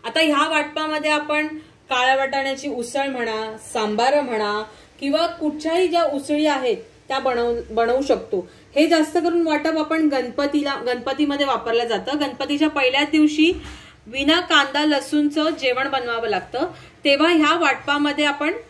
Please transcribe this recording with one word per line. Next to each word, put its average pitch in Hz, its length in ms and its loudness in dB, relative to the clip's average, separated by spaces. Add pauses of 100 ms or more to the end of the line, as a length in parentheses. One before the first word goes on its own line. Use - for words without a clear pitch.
आता - 160 -4
ह्या 302 300 2
वाटपामध्ये 302 600 -2
आपण 302 360 0 (420)
काळ्या 262 260 2
वाटाण्याची 269 540 -2
उसळ 269 380 -4
म्हणा, 220 500 -4 (160)
सांबार 233 480 2
म्हणा 214 420 -2 (360)
किंवा 302 260 0
कुठच्याही 330 640 -2
ज्या 339 160 2
उसळी 294 420 0
आहेत 262 320 0 (300)
त्या 269 120 -2
बनवू, 240 360 0 (140)
बनवू 233 320 0
शकतो. 208 480 -2 (260)
हे 302 120 4
जास्त 311 300 2
करून 339 300 2
वाटप 311 300 0
आपण 311 300 0
गणपतीला, 285 680 -2 (100)
गणपतीमध्ये 269 600 0
वापरलं 233 400 0
जातं. 233 340 -4
गणपतीच्या 285 500 0
पहिल्याच 285 400 2
दिवशी 302 520 4 (460)
विना 277 320 2
कांदा 294 460 2
लसूणचं 294 640 2
जेवण 269 400 0
बनवावं 240 380 -2
लागतं, 226 400 -2 (360)
तेव्हा 285 260 4
ह्या 320 280 4
वाटपामध्ये 294 680 0
आपण 294 280 -2 (160)